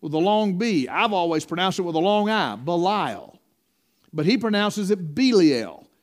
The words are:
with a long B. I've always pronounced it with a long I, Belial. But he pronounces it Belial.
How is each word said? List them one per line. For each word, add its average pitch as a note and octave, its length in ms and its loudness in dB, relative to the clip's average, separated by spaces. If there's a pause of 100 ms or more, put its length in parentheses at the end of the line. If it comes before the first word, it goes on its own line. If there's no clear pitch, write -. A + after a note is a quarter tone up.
with D#3 140 -10
a D#3 40 0
long G3+ 400 2
B. F#3+ 300 0
I've G3+ 240 -2
always E3+ 320 0
pronounced F3+ 340 -2
it G3 40 -4
with E3+ 140 -4
a D#3+ 40 0
long G#3 300 2
I, E3+ 260 -2
Belial. E3+ 800 -2 (760)
But D#3 140 -2
he A#3 120 4
pronounces G#3 520 0
it F3+ 240 -2
Belial. D3+ 720 2 (160)